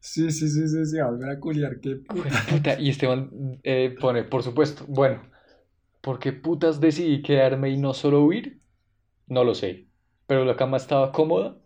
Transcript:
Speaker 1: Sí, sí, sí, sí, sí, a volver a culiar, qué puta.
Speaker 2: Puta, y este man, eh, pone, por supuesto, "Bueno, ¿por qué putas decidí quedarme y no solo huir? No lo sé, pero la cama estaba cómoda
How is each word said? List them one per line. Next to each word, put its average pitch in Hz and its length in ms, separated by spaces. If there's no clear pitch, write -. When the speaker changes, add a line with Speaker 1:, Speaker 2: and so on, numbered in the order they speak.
Speaker 1:
Sí, 160 300
sí, 156 180
sí, 156 200
sí, 156 180
sí, 151 140
a 139 60
volver 123 240
a 143 100
culiar, 151 400
qué 135 160
puta. 175 320
Speaker 2:
Puta, 147 320
y 143 100
este 135 180
man, 131 560
eh, 131 360
pone, 120 240
por 127 180
supuesto, 139 440
"Bueno, 139 360
¿por 131 200
qué 170 120
putas 160 480
decidí 156 420
quedarme 135 480
y 135 80
no 139 160
solo 143 300
huir? 190 360
No 127 180
lo 117 120
sé, 92 320
pero 135 180
la 127 120
cama 131 200
estaba 135 360
cómoda 160 540